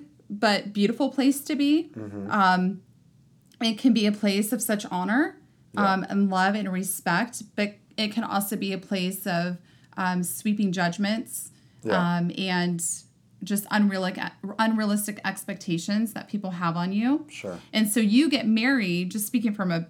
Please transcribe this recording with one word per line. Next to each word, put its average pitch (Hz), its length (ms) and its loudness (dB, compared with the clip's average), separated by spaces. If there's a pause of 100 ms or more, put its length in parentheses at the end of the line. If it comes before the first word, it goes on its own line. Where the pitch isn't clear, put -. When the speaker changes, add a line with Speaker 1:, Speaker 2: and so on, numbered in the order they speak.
(300)
Speaker 1:
but 202 420 0
beautiful 226 380 2
place 277 320 2
to 302 140 -4
be. 294 400 2
Speaker 2:
Mm-hmm. 202 340 -8
Speaker 1:
Um, 185 520 2 (760)
it 226 180 0
can 254 140 6
be 208 140 4
a 208 60 4
place 208 400 0
of 240 100 -2
such 208 300 -2
honor, 208 440 0 (360)
Speaker 2:
Yeah. 202 220 2
Speaker 1:
um, 185 140 -2
and 202 220 2
love 190 240 2
and 196 180 -4
respect, 190 680 -2 (140)
but 208 180 -2 (220)
it 214 160 -2
can 226 100 -2
also 202 320 -2
be 196 180 -4
a 185 60 -4
place 190 480 -4
of, 175 300 -2 (400)
um, 180 260 0
sweeping 208 480 -2
judgments, 196 800 -2 (320)
Speaker 2:
Yeah. 175 360 2
Speaker 1:
um, 175 200 0
and 180 420 0 (600)
just 202 300 -4
unreal-, 190 400 2 (480)
unrealistic 214 640 0
expectations 196 880 -4
that - 160 -10
people 196 240 -6
have 175 240 -2
on 180 160 -2
you. 262 380 0
Speaker 2:
Sure. - 280 -10 (140)
Speaker 1:
And 220 180 2
so - 80 0
you 226 320 6
get 262 160 0
married, 220 640 2
just 214 160 -4
speaking 226 280 0
from 180 180 -2
a, 165 180 -2